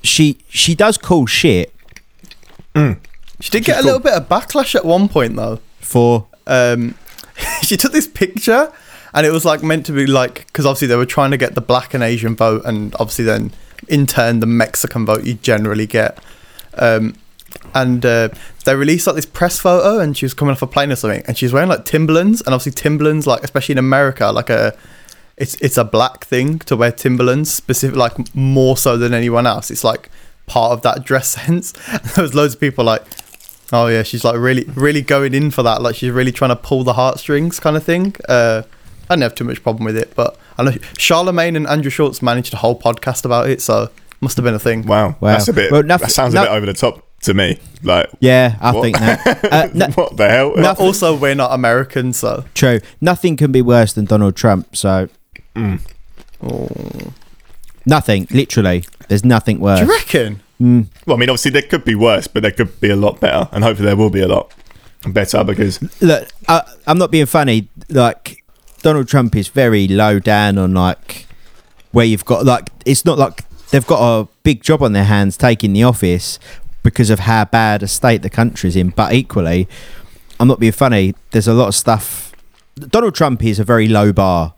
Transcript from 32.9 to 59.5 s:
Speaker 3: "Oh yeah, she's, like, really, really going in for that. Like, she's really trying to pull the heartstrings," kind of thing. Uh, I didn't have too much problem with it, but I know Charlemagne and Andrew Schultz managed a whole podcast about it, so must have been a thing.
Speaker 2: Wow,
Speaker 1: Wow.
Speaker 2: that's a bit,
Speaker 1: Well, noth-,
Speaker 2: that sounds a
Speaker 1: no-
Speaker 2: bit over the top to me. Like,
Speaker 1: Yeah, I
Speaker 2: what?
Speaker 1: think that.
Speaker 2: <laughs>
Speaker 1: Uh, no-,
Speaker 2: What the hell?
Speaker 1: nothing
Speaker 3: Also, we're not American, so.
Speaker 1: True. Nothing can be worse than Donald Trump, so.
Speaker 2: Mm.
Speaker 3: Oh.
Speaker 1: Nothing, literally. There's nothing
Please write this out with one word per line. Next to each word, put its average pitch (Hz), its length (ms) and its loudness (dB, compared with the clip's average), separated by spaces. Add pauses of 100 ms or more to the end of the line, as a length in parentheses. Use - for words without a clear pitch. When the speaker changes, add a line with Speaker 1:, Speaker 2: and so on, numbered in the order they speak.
Speaker 3:
"Oh 117 140 2
yeah, 113 160 0
she's, 113 200 -6
like, 120 140 2
really, 127 260 0 (120)
really 143 260 0
going 139 320 0
in 143 180 0
for 131 120 -2
that. 113 180 0
Like, 117 140 -2
she's 123 160 -4
really 127 200 0
trying 127 200 -2
to 120 40 2
pull 131 280 -4
the 123 100 0
heartstrings," 143 680 -2
kind 151 180 0
of 156 60 -4
thing. 180 320 -2 (140)
Uh, 117 320 2 (480)
I 180 60 2
didn't 143 80 0
have 113 120 -4
too - 80 -8
much 120 180 -8
problem 110 240 -4
with 107 120 -4
it, 113 180 -6
but - 220 -2 (200)
I 120 60 -2
know 131 100 2 (240)
Charlemagne 170 580 0
and 151 120 -2
Andrew 143 240 -2
Schultz 139 300 -2
managed 120 320 -2
a 110 40 -10
whole 120 220 0
podcast 117 460 -4
about 123 240 0
it, 131 120 -2
so 110 280 0 (320)
must - 160 -4
have 127 80 -2
been 117 100 2
a 107 40 -4
thing. 113 260 -2
Speaker 2:
Wow, 104 340 0
Speaker 1:
Wow. 104 140 2
Speaker 2:
that's 107 160 0
a 233 40 0
bit, 104 180 2
Speaker 1:
Well, 147 120 4
noth-, 175 180 0
Speaker 2:
that - 100 -4
sounds 131 220 0
a - 40 2
Speaker 1:
no- 196 60 2
Speaker 2:
bit 98 80 0
over 104 140 -2
the 98 80 -4
top - 300 -4 (200)
to 101 100 0
me. 95 260 0 (240)
Like, 87 260 0 (120)
Speaker 1:
Yeah, 127 400 4
I 120 100 2
Speaker 2:
what? 113 120 0
Speaker 1:
think 117 160 0
that. - 440 0
Speaker 2:
<laughs> 208 80 0
Speaker 1:
Uh, 160 220 2
no-, 190 160 2
Speaker 2:
What - 280 -2
the 104 120 4
hell? 131 260 2
Speaker 1:
nothing 190 300 2
Speaker 3:
Also, 185 300 2
we're 139 200 0
not 127 180 0
American, 127 600 0
so. 120 400 -4
Speaker 1:
True. 120 260 2 (220)
Nothing 170 340 0
can 139 160 0
be 127 100 4
worse 120 320 4
than 104 120 -2
Donald 101 320 2
Trump, 98 400 0
so. 95 320 -2 (460)
Speaker 2:
Mm. 104 240 -4 (600)
Speaker 3:
Oh. - 720 -10 (760)
Speaker 1:
Nothing, 113 440 2
literally. 98 520 0 (240)
There's 101 180 0
nothing 113 340 2